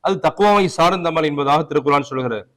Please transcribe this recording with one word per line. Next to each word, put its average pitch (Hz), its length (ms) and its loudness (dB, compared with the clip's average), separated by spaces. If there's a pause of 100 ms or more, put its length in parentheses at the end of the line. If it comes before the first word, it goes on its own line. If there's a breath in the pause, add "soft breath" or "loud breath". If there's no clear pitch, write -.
அது 190 160 0
தக்வாவை 202 460 2
சார்ந்த 170 440 0
அமல் 160 140 -2
என்பதாக 147 380 0
திருக்குர்ஆன் 143 480 0
சொல்கிறது. 123 340 -6 (120)